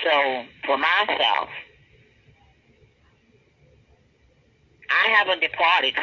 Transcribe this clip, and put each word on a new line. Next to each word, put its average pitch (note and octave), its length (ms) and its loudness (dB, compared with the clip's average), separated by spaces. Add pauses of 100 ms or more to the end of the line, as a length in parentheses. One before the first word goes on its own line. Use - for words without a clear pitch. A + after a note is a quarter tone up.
so, C#3 420 0 (200)
for C3+ 120 0
myself, D#3 720 0 (3500)
I F3+ 200 2
haven't G3 320 2
departed E3 600 0